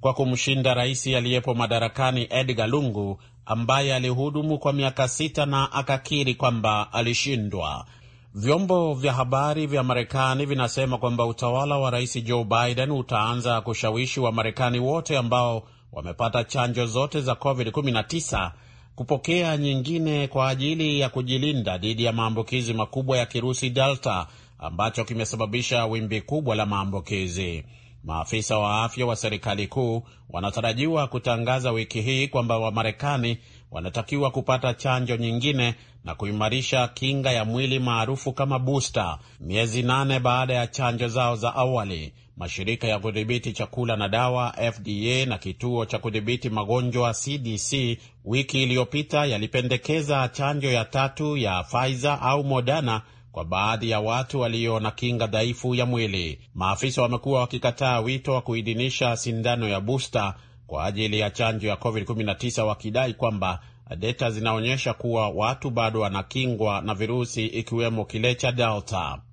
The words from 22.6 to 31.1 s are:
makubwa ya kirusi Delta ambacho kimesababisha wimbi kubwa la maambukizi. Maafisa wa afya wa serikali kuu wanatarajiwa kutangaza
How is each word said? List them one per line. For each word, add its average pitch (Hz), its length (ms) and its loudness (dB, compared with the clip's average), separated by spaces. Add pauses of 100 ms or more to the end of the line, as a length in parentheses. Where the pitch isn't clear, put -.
makubwa 131 440 0
ya 120 80 2
kirusi 127 440 -2
Delta 123 580 0 (320)
ambacho 101 440 -2
kimesababisha 113 840 -2
wimbi 110 360 -2
kubwa 143 340 0
la 107 100 2
maambukizi. 95 1000 -2 (400)
Maafisa 104 540 -2
wa 104 260 2
afya 123 220 -2
wa 117 100 0
serikali 104 520 -2
kuu 120 360 -2 (260)
wanatarajiwa 117 800 0
kutangaza 123 640 0